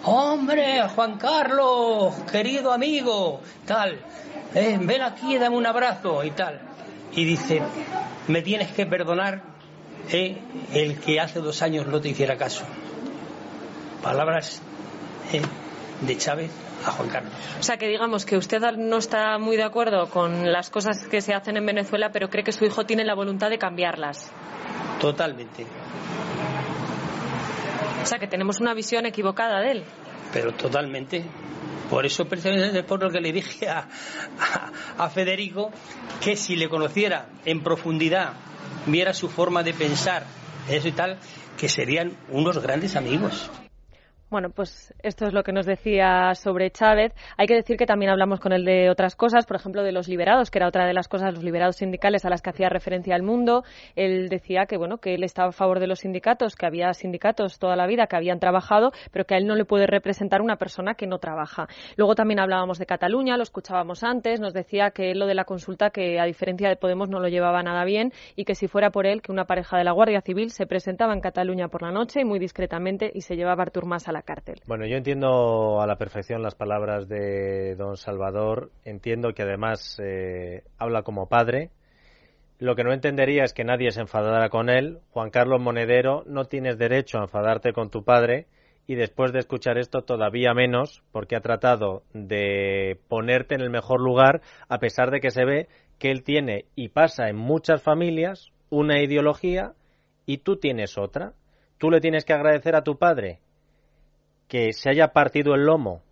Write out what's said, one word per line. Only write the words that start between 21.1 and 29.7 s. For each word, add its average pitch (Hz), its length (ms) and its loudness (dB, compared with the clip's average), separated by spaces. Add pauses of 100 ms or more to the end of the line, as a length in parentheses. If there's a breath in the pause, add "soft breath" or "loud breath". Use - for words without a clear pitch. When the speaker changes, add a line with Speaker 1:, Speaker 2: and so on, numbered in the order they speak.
Speaker 2:
se 202 120 0
hacen 202 240 -2
en 208 80 -2
Venezuela, 208 480 0
pero 190 160 -2
cree 202 140 -2
que - 80 -2
su - 140 2
hijo 208 200 2
tiene 220 180 0
la 214 120 0
voluntad 196 340 -2
de 226 80 -2
cambiarlas. 170 720 -4 (680)
Speaker 1:
Totalmente. 139 640 -2 (2250)
Speaker 2:
O - 40 -4
sea, 233 140 -2
que 202 80 -6
tenemos 190 320 -2
una 233 140 0
visión 226 320 -2
equivocada 202 540 -2
de 233 120 0